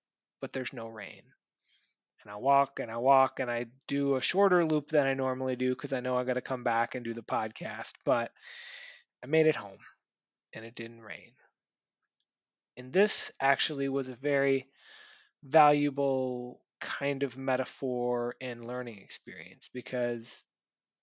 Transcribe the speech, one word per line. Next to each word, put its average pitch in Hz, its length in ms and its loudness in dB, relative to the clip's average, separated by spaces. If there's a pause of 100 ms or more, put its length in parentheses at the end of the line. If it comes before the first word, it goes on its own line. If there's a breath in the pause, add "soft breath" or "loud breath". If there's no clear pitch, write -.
(400)
but 131 140 -10
there's 131 180 -6
no 117 160 -10
rain. 87 360 -14 (1000)
And 104 80 -16
I 104 60 -10
walk, 139 420 2
and 117 100 -6
I 117 80 -6
walk, 135 440 4
and 120 100 -2
I 120 140 -2 (240)
do 139 260 2
a 127 60 0
shorter 185 440 4
loop 151 240 0
than 147 180 4
I 135 60 2
normally 131 440 -2
do, 127 180 2
'cause 123 160 -8
I 131 80 -2
know 127 180 -2
I 127 60 0
gotta 123 160 0
come 123 240 -6
back 117 320 0
and 123 80 -6
do 117 100 -4
the 113 80 -6
podcast, 110 760 -6 (100)
but 120 260 2 (920 loud breath)
I 127 60 -14
made 156 200 4
it 156 100 2
home, 98 220 -12 (720)
and 110 100 -12
it 117 120 -14
didn't 113 260 -12
rain. 90 320 -16 (1400)
And 127 160 -12
this 202 480 2
actually 139 480 2
was 135 180 -2
a 127 80 -10
very 139 540 0 (720 soft breath)
valuable 135 1200 4 (180)
kind 139 440 -2
of 127 140 -4
metaphor 123 1040 -2
and 120 240 -10
learning 120 340 -8
experience, - 720 -14
because 120 720 -6 (600)